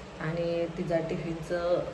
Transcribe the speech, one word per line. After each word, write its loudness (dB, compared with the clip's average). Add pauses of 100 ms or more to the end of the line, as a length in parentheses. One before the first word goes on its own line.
(220)
आणि 0 (100)
तिचा 2
टिफिनचं, 0 (100)